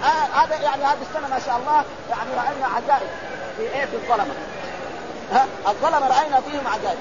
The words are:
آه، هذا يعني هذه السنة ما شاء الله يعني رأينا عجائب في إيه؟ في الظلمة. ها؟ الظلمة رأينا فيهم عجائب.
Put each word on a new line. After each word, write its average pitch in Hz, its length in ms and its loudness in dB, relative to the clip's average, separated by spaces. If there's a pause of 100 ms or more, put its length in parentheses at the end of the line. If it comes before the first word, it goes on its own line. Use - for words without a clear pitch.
آه، 294 400 4
هذا 311 120 2
يعني 277 280 0
هذه 277 140 4 (120)
السنة 294 180 -6
ما 254 180 -2
شاء 247 120 0
الله 285 260 4 (260)
يعني 226 280 -4
رأينا 262 380 0
عجائب 240 340 2 (480)
في 220 60 -4
إيه؟ 269 220 -2
في 240 100 -6
الظلمة. 233 380 0 (1000)
ها؟ 254 140 6 (220)
الظلمة 277 400 2
رأينا 269 340 4
فيهم 285 260 -4
عجائب. 202 340 -2